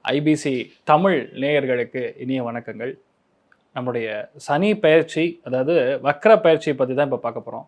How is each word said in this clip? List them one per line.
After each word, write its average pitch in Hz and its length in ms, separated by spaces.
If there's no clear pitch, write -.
ஐ 143 220
பி 156 120
சி 135 380
தமிழ் 170 500
நேயர்களுக்கு 127 840
இனிய 131 220
வணக்கங்கள். 117 500
நம்முடைய 117 600
சனி 156 360
பெயர்ச்சி, 165 720
அதாவது 131 580
வக்ர 175 380
பெயர்ச்சியை 156 380
பத்தி 131 160
தான் 143 100
இப்ப 131 120
பார்க்க 117 340
போறோம். 117 180